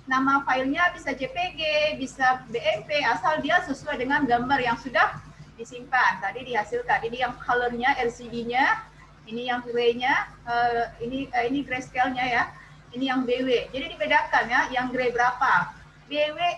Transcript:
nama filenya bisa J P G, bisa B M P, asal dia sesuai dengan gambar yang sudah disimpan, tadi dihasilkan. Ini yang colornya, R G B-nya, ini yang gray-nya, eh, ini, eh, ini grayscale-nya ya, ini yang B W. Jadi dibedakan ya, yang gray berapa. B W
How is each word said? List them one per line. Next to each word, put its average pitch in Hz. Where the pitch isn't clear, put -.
nama 269
filenya 277
bisa 302
J 262
P -
G, -
bisa 254
B 233
M 311
P, 294
asal 311
dia 320
sesuai 277
dengan 285
gambar 247
yang 247
sudah -
disimpan, 240
tadi 220
dihasilkan. 226
Ini 247
yang 240
colornya, 240
R 233
G 240
B-nya, 240
ini 240
yang 247
gray-nya, 240
eh, 240
ini, 262
eh, 240
ini 277
grayscale-nya 254
ya, 240
ini 262
yang 254
B 247
W. 233
Jadi 320
dibedakan 294
ya, 254
yang 254
gray 247
berapa. 240
B 294
W 311